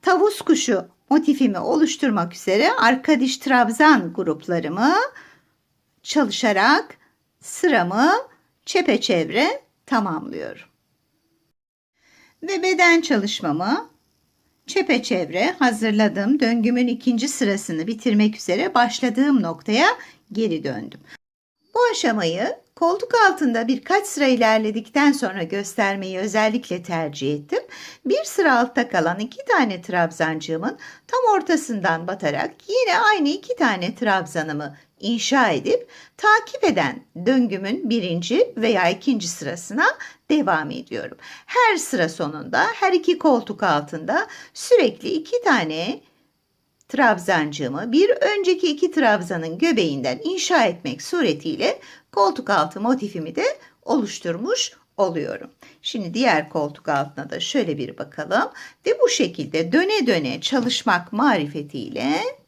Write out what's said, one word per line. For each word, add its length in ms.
tavus 400
kuşu 460
motifimi 480
oluşturmak 760
üzere 380
arka 480
diş 180
trabzan 760
gruplarımı 840
çalışarak 920
sıramı 720
çepeçevre 960
tamamlıyorum. 840
Ve 200
beden 380
çalışmamı 880
çepeçevre 920
hazırladım. 840
Döngümün 460
ikinci 420
sırasını 580
bitirmek 500
üzere 380
başladığım 680
noktaya 440
geri 320
döndüm. 360
Bu 40
aşamayı 640
koltuk 360
altında 400
birkaç 380
sıra 200
ilerledikten 840
sonra 300
göstermeyi 760
özellikle 640
tercih 520
ettim. 280
Bir 200
sıra 340
altta 300
kalan 300
iki 260
tane 380
trabzancığımın 960
tam 140
ortasından 720
batarak 480
yine 300
aynı 300
iki 280
tane 380
trabzanımı 840
inşa 500
edip 380
takip 480
eden 400
döngümün 640
birinci 640
veya 340
ikinci 380
sırasına 560
devam 400
ediyorum. 480
Her 300
sıra 320
sonunda 640
her 180
iki 260
koltuk 440
altında 640
sürekli 540
iki 340
tane 580
trabzancığımı 1040
bir 180
önceki 600
iki 200
trabzanın 680
göbeğinden 640
inşa 400
etmek 380
suretiyle 800
koltuk 380
altı 300
motifimi 560
de 80
oluşturmuş 880
oluyorum. 540
Şimdi 320
diğer 360
koltuk 380
altına 420
da 100
şöyle 380
bir 200
bakalım. 520
Ve 160
bu 60
şekilde 640
döne 340
döne 340
çalışmak 720
marifetiyle 1120